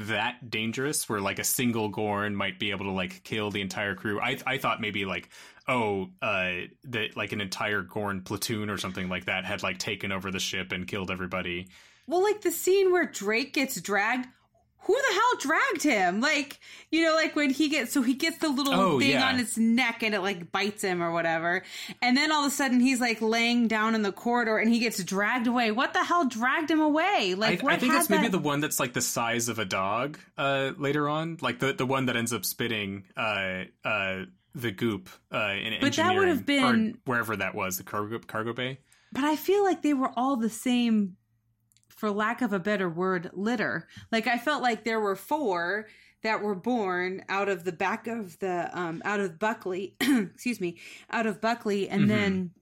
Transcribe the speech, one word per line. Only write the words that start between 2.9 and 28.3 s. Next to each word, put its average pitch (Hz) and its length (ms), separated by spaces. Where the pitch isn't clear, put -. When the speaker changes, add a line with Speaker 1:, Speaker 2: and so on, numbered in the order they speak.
Speaker 1:
like, 92 320
kill 107 260
the 101 100
entire 98 340
crew. 104 260
I, 131 260
I 131 120
thought 117 220
maybe, 104 240
like, 90 240
oh, 104 420
uh, 95 300
that, 117 320
like, 104 160
an 104 80
entire 104 420
Gorn 98 400
platoon 107 480
or 98 80
something 92 300
like 90 180
that 95 180
had, 95 180
like, 95 160
taken 101 340
over 95 180
the 92 100
ship 92 320
and 92 140
killed 98 240
everybody. 92 580
Speaker 2:
Well, 349 160
like, 415 180
the 349 120
scene 381 400
where 359 140
Drake 226 460
gets 262 280
dragged, 214 460
who 370 120
the 539 200
hell 453 260
dragged 381 420
him? 208 400
Like, 285 360
you 320 140
know, 320 100
like, 320 220
when 294 140
he 311 180
gets, 269 240
so 285 80
he 247 140
gets 330 240
the 320 100
little 277 240
Speaker 1:
Oh, - 260
Speaker 2:
thing 240 120
Speaker 1:
yeah. 262 180
Speaker 2:
on 254 80
his 233 220
neck 233 440
and 214 120
it, 202 60
like, 175 300
bites 202 320
him 180 200
or 170 100
whatever. 170 500
And 247 160
then 311 160
all 294 140
of 277 40
a 269 40
sudden 247 260
he's, 254 180
like, 226 220
laying 233 480
down 220 260
in 220 60
the 202 120
corridor 233 440
and 220 160
he 240 60
gets 214 260
dragged 214 440
away. 233 240
What 269 200
the 359 100
hell 339 240
dragged 269 440
him 320 100
away? 302 560
Like, 190 240
Speaker 1:
I, - 40
Speaker 2:
what 277 100
Speaker 1:
I - 20
think 254 160
Speaker 2:
had 285 80
Speaker 1:
it's 208 80
maybe - 140
Speaker 2:
that 220 100